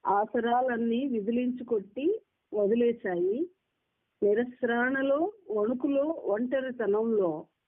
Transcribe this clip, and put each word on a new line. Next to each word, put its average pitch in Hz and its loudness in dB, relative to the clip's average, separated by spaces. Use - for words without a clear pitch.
ఆసరాలన్నీ 233 0
విదిలించి 247 -2
కొట్టి 262 -2
వదిలేశాయి. 220 0
నిరస్త్రాణలో, 254 0
వణుకులో, 254 0
ఒంటరితనంలో 226 -2